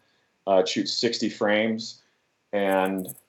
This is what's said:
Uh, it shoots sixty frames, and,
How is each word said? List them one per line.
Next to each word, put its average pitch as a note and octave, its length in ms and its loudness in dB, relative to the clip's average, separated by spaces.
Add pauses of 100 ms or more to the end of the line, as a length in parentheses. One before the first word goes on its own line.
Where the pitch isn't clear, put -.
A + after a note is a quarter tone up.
(480)
Uh, F#2+ 140 6
it F#2 60 2
shoots - 240 -2
sixty A#2 380 -2
frames, A2 720 -2 (520)
and, F#2+ 540 0 (220)